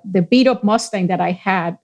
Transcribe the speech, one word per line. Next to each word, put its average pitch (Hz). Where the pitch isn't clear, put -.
the 185
beat 247
up 254
Mustang 208
that 180
I 175
had 180